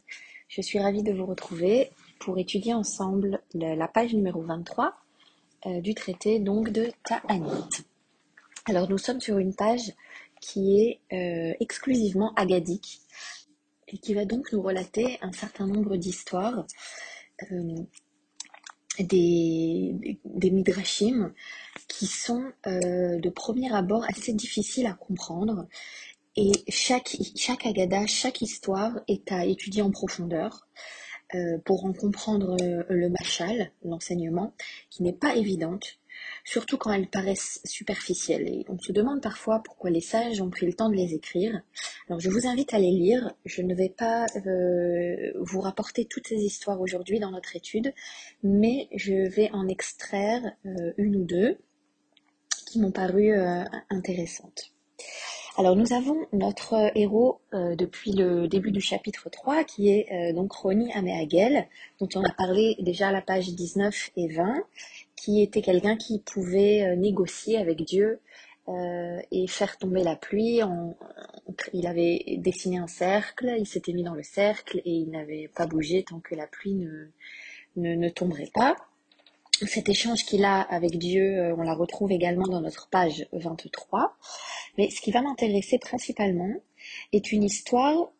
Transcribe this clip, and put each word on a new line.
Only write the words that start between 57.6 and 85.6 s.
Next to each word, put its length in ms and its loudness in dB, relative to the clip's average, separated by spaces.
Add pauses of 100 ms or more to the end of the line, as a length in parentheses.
depuis 340 -4
le 380 4
début 220 2
du 100 0
chapitre 480 -4
trois, 340 0
qui 260 2
est, 220 4
euh, 220 0
donc 180 0
Roni 400 2
Améagel, 800 2 (320)
dont 140 -2
on 100 0
a 80 0
parlé 460 2
déjà 280 2
à 60 4
la 80 2
page 320 0
dix-neuf 640 -2
et 100 0
vingt, 340 0 (540)
qui 260 4
était 200 4
quelqu'un 340 4
qui 240 -4
pouvait, 640 4
euh, 140 2
négocier 600 2
avec 280 0
Dieu, 340 2 (480)
euh, 500 -4 (140)
et 160 2
faire 300 -2
tomber 260 0
la 140 2
pluie. 440 2
En, 80 2
en, 840 -10 (180)
il 160 -2
avait 340 2 (160)
dessiné 420 0
un 80 -4
cercle, 680 0
il 80 0
s'était 280 -4
mis 100 -2
dans 100 -6
le 100 -8
cercle 560 0
et 120 -4
il 180 -2
n'avait 380 -8
pas 200 -2
bougé 360 0
tant 160 -14
que 160 -10
la 120 -6
pluie 280 -6
ne, 320 -6 (720)
ne, 180 0
ne 140 2
tomberait 440 -4
pas. 220 4 (920)
Cet 240 0
échange 340 2
qu'il 220 4
a 160 6
avec 380 0
Dieu, 400 2
euh, 180 2
on 60 -2
la 100 0
retrouve 380 0
également 340 2
dans 160 0
notre 280 -8
page 440 2
vingt-trois. 840 -4 (600)
Mais 140 4
ce 100 -10
qui 80 -4
va 140 4
m'intéresser 560 0